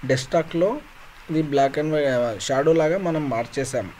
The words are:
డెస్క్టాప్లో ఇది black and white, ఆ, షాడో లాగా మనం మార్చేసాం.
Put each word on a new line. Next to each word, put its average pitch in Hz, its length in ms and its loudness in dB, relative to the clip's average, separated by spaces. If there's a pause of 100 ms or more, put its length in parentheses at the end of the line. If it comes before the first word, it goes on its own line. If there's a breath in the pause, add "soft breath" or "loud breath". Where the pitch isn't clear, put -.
(120)
డెస్క్టాప్లో 175 580 0 (600)
ఇది 160 120 0 (100)
black 139 300 2
and 156 140 -2
white, 147 200 2
ఆ, - 20 2 (280)
షాడో 147 360 4
లాగా 165 160 2 (100)
మనం 156 140 0 (120)
మార్చేసాం. 117 540 -4 (120)